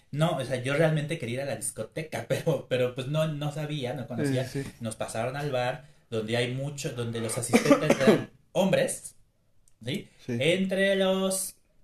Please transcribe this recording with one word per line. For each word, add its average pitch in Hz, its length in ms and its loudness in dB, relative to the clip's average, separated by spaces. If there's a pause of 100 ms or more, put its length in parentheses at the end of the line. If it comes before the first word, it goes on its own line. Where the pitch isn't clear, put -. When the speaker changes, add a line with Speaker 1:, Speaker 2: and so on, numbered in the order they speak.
(100)
Speaker 1:
No, 156 260 2
o 135 80 -4
sea, 123 180 -4
yo 135 120 0
realmente 156 440 2
quería 120 180 -4
ir 131 60 -4
a - 20 -6
la 127 120 -6
discoteca, - 720 -8
<laughs> - 0 -
pero, 131 400 0
pero 123 260 0
pues 127 140 -6
no, 156 200 0
no 147 240 -4
sabía, 147 420 -4
no 120 120 -8
conocía. 127 380 0
Speaker 2:
Sí, 139 180 -6
sí, - 80 -8
sí. - 100 -20
Speaker 1:
Nos 113 160 -4
pasaron 120 400 -4
al 147 140 -4
bar, 127 360 -2 (240)
donde 110 260 -2
hay 123 180 0
mucho, 139 380 -6
donde 117 280 -4
los 113 180 -2
asistentes 151 600 4
eran - 300 6 (100)
<coughs> - 120 -20
hombres, - 640 2 (680)
¿sí? 147 240 -6 (160)
Speaker 2:
Sí. 120 160 -4
Speaker 1:
Entre 190 560 2
los 190 600 0 (280)